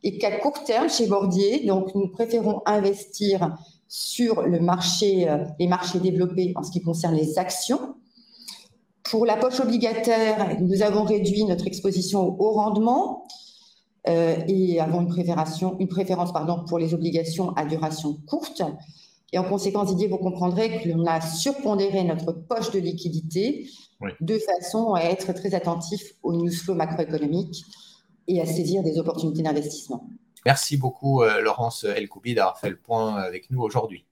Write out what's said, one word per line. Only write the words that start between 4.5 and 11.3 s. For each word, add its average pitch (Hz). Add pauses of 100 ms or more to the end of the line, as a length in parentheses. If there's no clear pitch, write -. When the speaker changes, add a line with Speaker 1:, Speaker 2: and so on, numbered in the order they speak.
Speaker 1:
marché, 180
euh, 151 (200)
les 175
marchés 180
développés 180
en -
ce -
qui 175
concerne 165
les 156
actions. - (1160)
Pour 226
la 214
poche 254
obligataire, 220
nous 185
avons 214
réduit 202